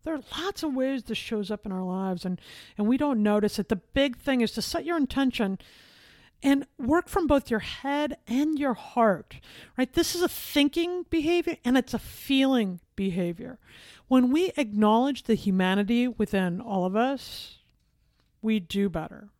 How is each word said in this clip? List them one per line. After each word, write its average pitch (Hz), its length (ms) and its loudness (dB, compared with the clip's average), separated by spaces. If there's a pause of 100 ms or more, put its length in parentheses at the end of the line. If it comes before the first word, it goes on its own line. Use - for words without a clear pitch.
There 320 120 -4
are 269 80 -10 (160)
lots 370 240 -6
of 294 100 -2
ways 262 300 -2
this - 160 -6
shows 208 320 -4
up 208 160 -6
in 196 40 -6
our 185 120 -4
lives, 185 420 -4
and, 180 160 -4 (380)
and 208 80 2
we 254 100 4
don't 269 240 2
notice 208 380 2
it. 190 100 -4
The 226 60 2
big 269 420 0
thing 262 240 0
is 220 120 0
to 226 100 -4
set 320 220 -4
your 339 120 -2
intention 247 640 0 (840)
and 277 240 4 (100)
work 302 320 0
from 359 160 0
both 277 240 2
your 220 120 0
head 285 540 -4 (120)
and 285 320 0
your 269 160 0
heart, - 640 0 (360)
right? 254 160 0
This 330 220 0
is 339 80 0
a 359 80 2
thinking 330 800 0
behavior, 330 560 0
and 247 100 2
it's 254 200 0
a 214 40 -4
feeling 262 800 0 (160)
behavior. 190 640 -4 (500)
When 254 240 4
we 339 240 2
acknowledge 220 680 2
the 226 100 2
humanity 202 760 2
within 196 540 -2
all 196 240 -2
of 185 100 -2
us, - 640 -4 (840)
we 220 200 0
do 196 280 -2
better 170 420 -8 (100)